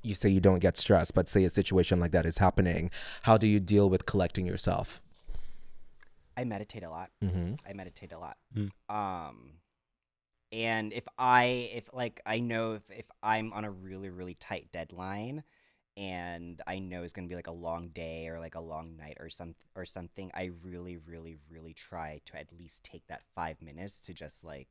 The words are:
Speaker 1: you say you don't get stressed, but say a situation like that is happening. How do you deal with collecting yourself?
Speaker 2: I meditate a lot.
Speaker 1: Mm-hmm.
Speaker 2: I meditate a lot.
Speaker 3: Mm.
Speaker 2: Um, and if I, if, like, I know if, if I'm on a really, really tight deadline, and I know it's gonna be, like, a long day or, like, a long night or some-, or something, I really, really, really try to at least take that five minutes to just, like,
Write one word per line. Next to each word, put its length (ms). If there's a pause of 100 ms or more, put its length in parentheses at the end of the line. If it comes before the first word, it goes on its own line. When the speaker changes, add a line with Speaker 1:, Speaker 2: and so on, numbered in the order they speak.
Speaker 1:
you 120
say 140
you 120
don't 180
get 180
stressed, 380
but 160
say 140
a 60
situation 480
like 140
that 140
is 120
happening. 520 (320)
How 160
do 100
you 100
deal 300
with 160
collecting 420
yourself? 540 (1400)
Speaker 2:
I 80
meditate 400
a 60
lot. 200 (140)
Speaker 1:
Mm-hmm. 300 (120)
Speaker 2:
I 60
meditate 400
a 60
lot. 180 (180)
Speaker 3:
Mm. 160 (200)
Speaker 2:
Um, 640 (1000)
and 400
if 120 (140)
I, 560
if, 200
like, 320
I 140
know 340
if, 160
if 160 (160)
I'm 320
on 100
a 60
really, 400
really 240
tight 380
deadline, 720 (540)
and 720
I 120
know 240
it's 100
gonna 160
be, 60
like, 140
a 40
long 360
day 400
or, 100
like, 160
a 60
long 360
night 240
or 80
some-, 280 (200)
or 80
something, 480
I 180 (120)
really, 340
really, 400 (140)
really 240
try 520
to 120
at 80 (100)
least 280
take 240
that 140 (120)
five 260
minutes 420
to 120
just, 300
like, 260